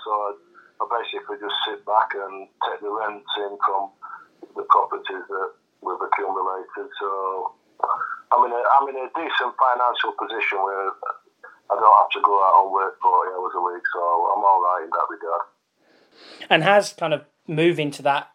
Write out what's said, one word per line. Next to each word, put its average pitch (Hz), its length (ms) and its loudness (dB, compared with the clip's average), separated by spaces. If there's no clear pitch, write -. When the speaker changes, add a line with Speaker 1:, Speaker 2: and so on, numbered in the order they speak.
Speaker 1:
So 107 80 -4
I, 104 200 -2
I 117 180 -2
basically 104 380 -8
just 101 160 -6
sit - 180 -10
back 107 300 2
and 95 320 -10
take 107 160 -6
the 104 80 -6
rents 104 400 -6
in 101 160 -10
from 98 320 -2
the - 140 -8
properties - 580 0
that 95 220 -6
we've - 180 -6
accumulated. 95 880 -4
So 98 560 -4
I'm 123 140 6
in 120 60 -4
a, 120 100 -2
I'm 139 80 0
in 135 160 -6
a 127 120 -8
decent 135 440 -2
financial 123 560 2
position 101 480 -4
where 98 280 -4
I 101 40 2
don't 104 240 8
have - 160 4
to 101 80 -4
go 101 160 6
out 95 240 6
and 95 80 -2
work 95 300 -2
forty 92 340 2
hours 92 200 -6
a 90 120 -2
week, 87 240 -6
so 90 80 -6
I'm 87 480 0
all 95 160 6
right 90 200 0
in 82 80 -10
that 82 180 -2
regard. 82 340 -6
Speaker 2:
And 165 140 4
has 202 300 4
kind 160 200 -2
of 143 120 -6
moving 156 420 2
to 143 140 -12
that 143 320 0